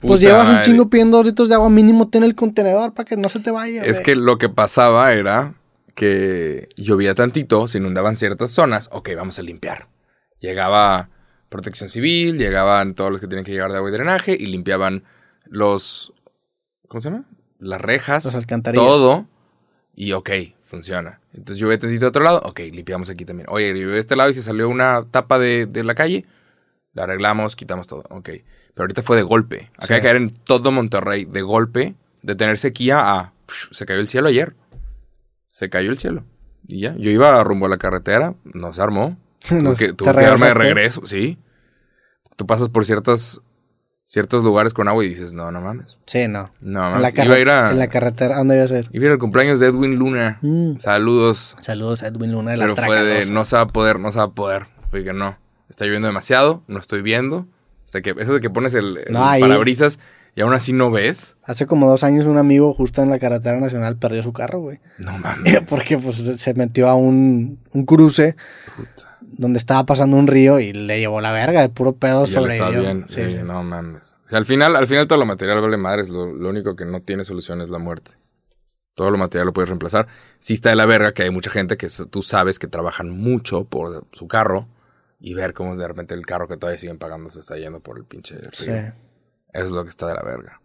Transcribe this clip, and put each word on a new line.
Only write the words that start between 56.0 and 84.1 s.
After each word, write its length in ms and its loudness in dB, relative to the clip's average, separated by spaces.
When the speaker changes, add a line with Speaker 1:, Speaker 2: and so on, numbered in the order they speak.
Speaker 2:
demasiado, 580 0
no 140 -10
estoy 220 -6
viendo". 340 -2
O 520 -16
sea, 120 -8
que 180 -6
eso 160 -4
de 60 2
que 100 -4
pones 240 -4
el, 220 -2
el 60 -6
Speaker 1:
No, 120 2
ahí. 180 4
Speaker 2:
parabrisas 560 4
Y 40 -4
aún 120 2
así 200 -2
no 180 2
ves. 540 -2
Speaker 1:
Hace 220 -6
como 220 4
dos 140 4
años 240 2
un 120 2
amigo 360 4
justo 280 -2
en 80 2
la 100 0
carretera 400 -2
nacional 360 -4
perdió 260 -4
su 100 -8
carro, 280 -8
güey. 200 -12
Speaker 2:
No 200 -12
mames. 420 2
Speaker 1:
<laughs> 80 -14
Porque, 280 -2
pues, 200 -4
se 380 -4
metió 340 0
a 60 6
un, 640 2
un 140 -2
cruce 480 6
Speaker 2:
Puta. 440 -20
Speaker 1:
donde 380 -4
estaba 280 0
pasando 300 4
un 100 6
río 320 6
y 140 -2
le 260 -4
llevó 220 -2
la 120 -2
verga, 280 0
de 80 4
puro 280 -2
pedo 300 2
Speaker 2:
Y 80 -4
él 160 0
está 160 -2
Speaker 1:
sobrevivió. 160 -2
Speaker 2:
bien, 260 -4
Speaker 1:
Sí, 180 -8
Speaker 2:
sí, 100 -6
Speaker 1:
sí. 80 -8
Speaker 2:
no 180 -8
mames. 540 -12
O 20 -20
sea, 100 -2
al 80 -2
final, 280 2
al 140 2
final 180 2
todo 140 2
lo 60 2
material 340 -2
vale 160 0
madres, 320 -4
lo, 240 -8
lo 180 -8
único 240 -6
que 100 -12
no 180 -8
tiene 220 -8
solución 360 -12
es 80 -12
la 100 -10
muerte. 340 -12
Todo 160 -2
lo 80 0
material 280 -2
lo 60 -2
puedes 160 -2
reemplazar. 380 -2
Sí 140 -4
está 160 2
de 60 4
la 100 4
verga 260 4
que 120 -4
hay 60 -2
mucha 200 -6
gente 260 -4
que 100 -10
s-, 200 -10
tú 160 -8
sabes 360 0
que 80 -10
trabajan 440 -8
mucho 560 -4
por 460 -10